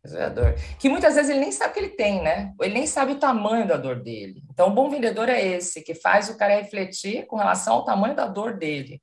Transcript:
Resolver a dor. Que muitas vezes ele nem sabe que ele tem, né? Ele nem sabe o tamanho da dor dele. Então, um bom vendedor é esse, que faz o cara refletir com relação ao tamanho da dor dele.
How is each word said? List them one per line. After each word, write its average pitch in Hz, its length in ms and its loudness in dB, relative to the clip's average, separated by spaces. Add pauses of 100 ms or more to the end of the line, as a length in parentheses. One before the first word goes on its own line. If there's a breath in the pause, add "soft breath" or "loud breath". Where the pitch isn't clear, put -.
Resolver - 200 -8
a - 60 -4
dor. - 260 2 (240 loud breath)
Que 277 100 2
muitas 311 240 4
vezes 285 160 4
ele 277 120 2
nem 302 100 -2
sabe - 220 -2
que 415 60 -4
ele 415 100 -4
tem, 202 340 0
né? 185 360 -2
Ele 190 140 0
nem 269 140 -2
sabe 277 240 0
o 285 80 -4
tamanho 226 480 2
da 165 100 2
dor 123 240 -6
dele. 104 480 -12
Então, 180 200 4
um 202 40 2
bom 277 160 4
vendedor 233 400 0
é 233 160 2
esse, 180 380 -4
que 165 100 -8
faz 202 360 2
o 226 80 -12
cara 202 180 4
refletir 202 720 -6
com - 80 -10
relação 202 400 2
ao - 80 2
tamanho 214 320 0
da - 100 0
dor 202 320 -6
dele. 147 460 -6